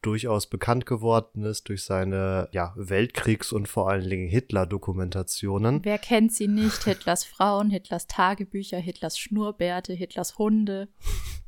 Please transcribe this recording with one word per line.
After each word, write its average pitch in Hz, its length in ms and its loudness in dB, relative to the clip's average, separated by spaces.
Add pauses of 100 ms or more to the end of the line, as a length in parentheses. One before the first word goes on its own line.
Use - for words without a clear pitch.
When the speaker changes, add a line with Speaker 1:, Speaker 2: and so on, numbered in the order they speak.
Speaker 1:
durchaus 110 460 0
bekannt 120 380 0
geworden 113 580 0
ist 107 240 -6
durch 98 160 -6
seine, 95 680 0
ja, 87 220 -2
Weltkriegs- 107 760 0
und 104 160 -2
vor 95 220 2
allen 95 180 0
Dingen 92 200 -2
Hitler-Dokumentationen. 98 1600 0
Speaker 2:
Wer 208 140 0
kennt 226 340 4
sie 208 160 -2
nicht? 214 360 2
Hitlers 185 400 0
Frauen, 202 440 2
Hitlers 185 380 -2
Tagebücher, 196 720 0
Hitlers 170 400 -4
Schnurrbärte, 202 760 -2
Hitlers 180 460 -6
Hunde. 208 500 2 (600)